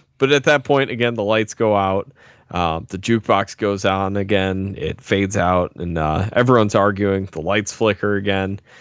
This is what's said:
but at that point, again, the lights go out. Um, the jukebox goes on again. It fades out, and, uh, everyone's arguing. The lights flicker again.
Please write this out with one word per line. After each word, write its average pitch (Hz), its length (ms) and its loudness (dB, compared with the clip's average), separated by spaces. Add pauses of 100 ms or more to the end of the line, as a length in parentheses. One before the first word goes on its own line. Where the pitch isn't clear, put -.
(180)
but 135 140 2
at 143 120 2
that 147 200 4
point, 139 260 2
again, 120 240 -2
the 110 100 -2
lights 110 300 0
go 107 220 2
out. 98 360 0 (380)
Um, 82 400 -2
the 95 80 -8
jukebox 104 580 0
goes 101 280 -2
on 98 320 0
again. 95 600 -2
It - 240 -8
fades 98 360 -2
out, 90 400 0
and, 85 200 -6
uh, 80 360 -2
everyone's 120 420 4
arguing. 98 560 0
The 78 100 -8
lights 101 320 -2
flicker 104 440 -2
again. 98 420 -2 (220)